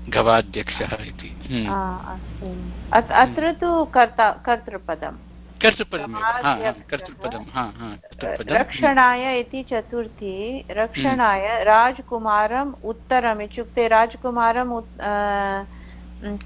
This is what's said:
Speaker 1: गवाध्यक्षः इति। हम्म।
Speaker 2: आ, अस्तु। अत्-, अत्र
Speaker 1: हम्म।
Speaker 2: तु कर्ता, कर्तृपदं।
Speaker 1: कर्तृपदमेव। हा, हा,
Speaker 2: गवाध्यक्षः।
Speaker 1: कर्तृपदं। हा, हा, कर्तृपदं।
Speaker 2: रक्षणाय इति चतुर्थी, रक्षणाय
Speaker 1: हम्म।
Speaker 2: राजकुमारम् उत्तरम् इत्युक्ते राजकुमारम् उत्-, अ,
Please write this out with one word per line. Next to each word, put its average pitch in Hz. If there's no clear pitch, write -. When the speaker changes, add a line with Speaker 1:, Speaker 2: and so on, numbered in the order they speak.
Speaker 1:
गवाध्यक्षः 110
इति। -
हम्म। -
Speaker 2:
आ, 190
अस्तु। 190
अत्-, 233
अत्र 302
Speaker 1:
हम्म। 330
Speaker 2:
तु 339
कर्ता, 226
कर्तृपदं। 190
Speaker 1:
कर्तृपदमेव। 220
हा, 160
हा, 247
Speaker 2:
गवाध्यक्षः। 110
Speaker 1:
कर्तृपदं। -
हा, 127
हा, 113
कर्तृपदं। -
Speaker 2:
रक्षणाय 254
इति 262
चतुर्थी, 220
रक्षणाय 220
Speaker 1:
हम्म। 226
Speaker 2:
राजकुमारम् 226
उत्तरम् 226
इत्युक्ते 226
राजकुमारम् 233
उत्-, 226
अ, -